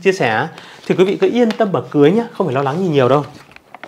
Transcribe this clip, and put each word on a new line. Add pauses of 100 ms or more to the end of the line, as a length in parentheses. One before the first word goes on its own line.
chia
sẻ (400)
thì
quý
vị
cứ
yên
tâm
mà (100)
cưới
nhá,
không
phải
lo
lắng
gì
nhiều
đâu. (640)